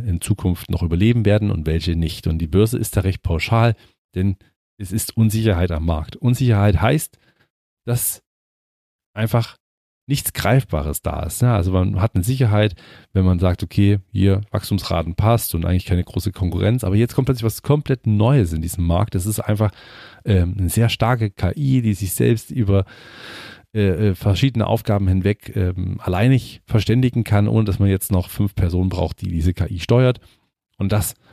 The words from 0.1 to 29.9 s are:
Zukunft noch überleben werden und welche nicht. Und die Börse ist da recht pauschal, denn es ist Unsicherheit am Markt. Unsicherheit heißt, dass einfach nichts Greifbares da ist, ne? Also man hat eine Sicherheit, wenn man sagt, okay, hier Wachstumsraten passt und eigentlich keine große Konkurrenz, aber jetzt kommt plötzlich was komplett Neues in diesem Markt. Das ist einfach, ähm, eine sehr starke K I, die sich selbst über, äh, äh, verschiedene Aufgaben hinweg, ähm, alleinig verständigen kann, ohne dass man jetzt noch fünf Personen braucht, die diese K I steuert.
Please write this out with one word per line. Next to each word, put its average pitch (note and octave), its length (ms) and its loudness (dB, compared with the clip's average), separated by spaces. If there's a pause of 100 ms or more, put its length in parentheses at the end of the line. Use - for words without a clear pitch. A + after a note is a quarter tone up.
Zukunft - 480 -2
noch F#2 140 -2
überleben G2+ 420 2
werden G#2 260 2
und D#2+ 140 -4
welche E2 300 -2
nicht. E2 320 -2
Und E2 100 0
die E2 100 -4
Börse A2 300 2
ist - 180 -6
da G2+ 60 0
recht F#2 220 -2
pauschal, A2+ 520 0 (400)
denn F#2+ 220 -2 (400)
es F#2 160 -12
ist - 240 -6
Unsicherheit G#2+ 540 2
am D#2+ 140 -4
Markt. D#2 300 -4
Unsicherheit G#2+ 640 2
heißt, C#3 380 0 (680)
dass - 380 -4 (920)
einfach A2+ 440 -2 (520)
nichts C#3 220 -4
Greifbares D2+ 680 0
da D2+ 220 -6
ist, - 180 -8
ne? B2 100 4
Also F#2 220 0
man F#2 280 0
hat A2+ 140 0
eine F#2 80 0
Sicherheit, G#2+ 520 2 (360)
wenn F#2+ 140 2
man F2+ 140 4
sagt, F2+ 220 0
okay, G2+ 380 2 (140)
hier G2 260 2 (120)
Wachstumsraten F2 640 -4
passt A2+ 380 0
und E2 120 -2
eigentlich F2 180 0
keine F2+ 220 0
große F#2 260 -6
Konkurrenz, F#2+ 540 -2
aber F#2+ 100 0
jetzt A#2 180 2
kommt C3 120 0
plötzlich B2 180 -2
was A2+ 180 -4
komplett C#3+ 460 -2
Neues G#2+ 460 2
in D#2+ 80 -4
diesem E2+ 260 -4
Markt. F#2 280 0
Das F#2 100 -4
ist G#2 160 -4
einfach, G#2 280 0 (540)
ähm, F#2 340 2
eine F2+ 120 0
sehr A2+ 180 2
starke A2+ 420 0
K - 280 -4
I, C3 240 0
die A2 120 2
sich F#2 200 -4
selbst A#2+ 380 0
über, G2 340 0 (880)
äh, G2+ 360 2
äh, F2+ 40 -2
verschiedene G#2+ 520 0
Aufgaben G2+ 420 0
hinweg, F#2+ 480 0
ähm, F#2 440 -4
alleinig A#2 640 0
verständigen A#2+ 600 0
kann, G#2 240 2
ohne A2 160 2
dass F#2+ 140 0
man G2+ 100 4
jetzt F#2+ 200 0
noch F#2 200 0
fünf - 260 -4
Personen F2+ 320 0
braucht, F2+ 320 -4
die G2 80 -8
diese F2 260 0
K F2 140 -4
I F2 140 -8
steuert. B2 400 2 (560)